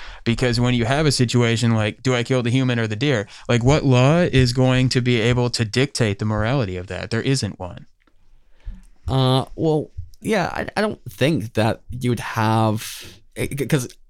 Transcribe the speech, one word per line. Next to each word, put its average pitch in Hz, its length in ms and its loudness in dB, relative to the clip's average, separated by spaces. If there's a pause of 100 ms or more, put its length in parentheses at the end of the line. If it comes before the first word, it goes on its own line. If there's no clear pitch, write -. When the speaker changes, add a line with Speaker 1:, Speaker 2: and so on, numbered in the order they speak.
(240)
Speaker 1:
Because 120 360 0
when 123 140 2
you 117 100 0
have 143 220 0
a 139 60 4
situation 117 640 2
like, 107 280 -2
"Do 127 120 0
I 120 80 0
kill 127 200 0
the 117 80 -2
human 127 280 2
or 113 80 0
the 107 100 -4
deer?" 117 300 0 (220)
Like, 120 160 2
what 139 200 4
law 135 360 4
is 131 320 2
going 131 380 2
to 127 100 0
be 123 200 2
able 123 300 2
to 117 140 -2
dictate 110 540 0
the 107 80 -4
morality 107 500 0
of 90 120 -10
that? 90 220 -10
There 113 120 -2
isn't 131 360 -2
one. - 280 -12 (1200)
Speaker 2:
Uh, 131 400 2 (100)
well, 151 340 -2 (300)
yeah, 196 320 -2
I, - 140 -6 (100)
I - 60 0
don't 214 180 -4 (100)
think 123 440 0
that 110 260 0 (100)
you 123 200 -4
would 117 100 0
have, 110 840 0 (320)
eh, 117 100 -4 (120)
c-, 139 80 -4
'cause 135 220 0 (220)